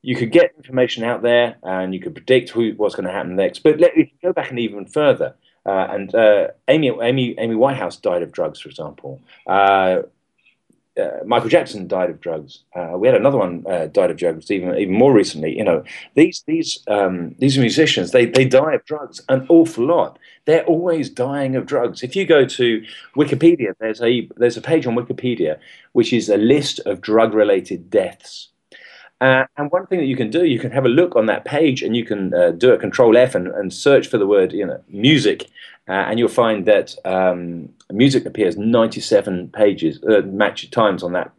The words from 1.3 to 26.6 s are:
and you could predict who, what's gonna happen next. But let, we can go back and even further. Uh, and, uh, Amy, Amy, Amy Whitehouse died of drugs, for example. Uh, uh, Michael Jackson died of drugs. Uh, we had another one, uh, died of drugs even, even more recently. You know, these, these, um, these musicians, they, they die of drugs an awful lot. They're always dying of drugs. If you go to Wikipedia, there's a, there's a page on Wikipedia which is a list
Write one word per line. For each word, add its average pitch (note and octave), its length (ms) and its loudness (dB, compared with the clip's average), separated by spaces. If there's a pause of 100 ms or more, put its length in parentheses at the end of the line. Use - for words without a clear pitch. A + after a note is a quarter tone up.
and F#2 320 -6
you F#2 60 -8
could E2+ 160 -12
predict - 340 -2
who, A2+ 220 -2
what's G#2 240 -4
gonna F#2 160 -6
happen F#2 240 -8
next. F#2+ 240 -2
But D#3 200 2
let, E3+ 160 4
we D#3 100 4
can - 180 -20
go F3+ 100 -2
back D3+ 160 -6
and B2+ 80 -10
even G#2 300 -6
further. C#3 480 0 (280)
Uh, F#2+ 280 -2
and, G2 240 -6
uh, G#2+ 320 4 (200)
Amy, D3 240 2 (120)
Amy, B2+ 340 -2
Amy A2+ 160 -4
Whitehouse A2+ 440 -2
died F2 260 -2
of E2 80 -12
drugs, D#2 280 -6
for D2+ 100 -20
example. C#2+ 520 -16 (240)
Uh, F#2+ 540 2 (1000)
uh, - 240 -6
Michael A#2+ 260 0
Jackson D#3 380 0
died F#2 220 -2
of D#2 100 -12
drugs. D#2 440 -10 (120)
Uh, F2 220 -8
we G#2 100 2
had B2+ 80 4
another C3 220 2
one, F2 320 -4
uh, E2+ 160 -2
died - 240 2
of D#2+ 80 -6
drugs E2 320 -4
even, F#2 260 -4
even F#2+ 200 -2
more C3 180 6
recently. D#2 420 0
You G#2 100 -4
know, E2 180 0 (320)
these, D#3+ 320 2
these, D#3+ 400 -4
um, F#2 500 -2
these C3+ 220 2
musicians, A#2 500 2
they, B2 160 4
they C3 200 2
die C3+ 280 2
of A#2+ 120 -2
drugs - 440 -12
an C3 200 0
awful E3 360 4
lot. E3+ 320 0 (280)
They're D#3+ 200 2
always D#3+ 460 -2
dying C3+ 440 -4
of A#2 120 -4
drugs. B2 340 -4
If B2+ 140 -10
you G3 100 -2
go D3+ 180 6
to A#2 400 -2 (320)
Wikipedia, C#3+ 640 0
there's A2 220 -6
a, A#2+ 340 0
there's A#2+ 220 0
a G#2+ 40 -12
page D3+ 260 -2
on A#2 80 -2
Wikipedia A#2 640 -4 (320)
which A#2 200 0
is A2 160 0
a G2+ 100 2
list C3+ 500 0